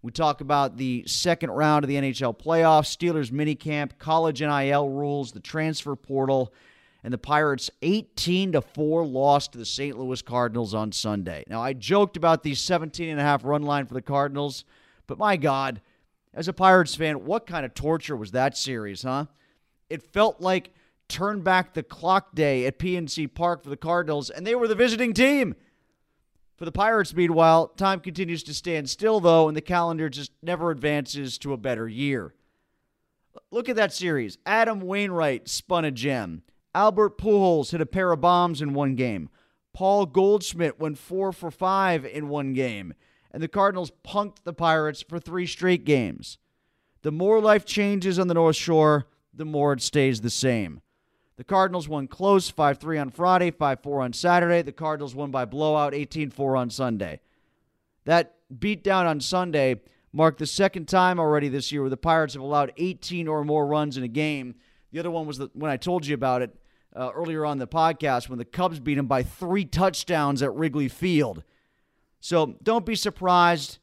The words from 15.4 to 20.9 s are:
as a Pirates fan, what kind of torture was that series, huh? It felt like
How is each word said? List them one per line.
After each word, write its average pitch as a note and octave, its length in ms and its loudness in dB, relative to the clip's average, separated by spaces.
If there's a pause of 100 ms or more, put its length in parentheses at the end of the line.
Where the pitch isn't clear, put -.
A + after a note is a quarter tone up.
as E3 140 -6
a F#3 40 -6
Pirates F#3 420 6
fan, D3 300 -2
what G#3+ 220 -4
kind D#3+ 180 -6
of A#2 80 -10
torture D3+ 420 -4
was G#2+ 180 -10
that C3 260 -2
series, A2 460 -8
huh? C3+ 200 -4 (640)
It D#3 140 -10
felt - 360 2
like F#3 360 0 (340)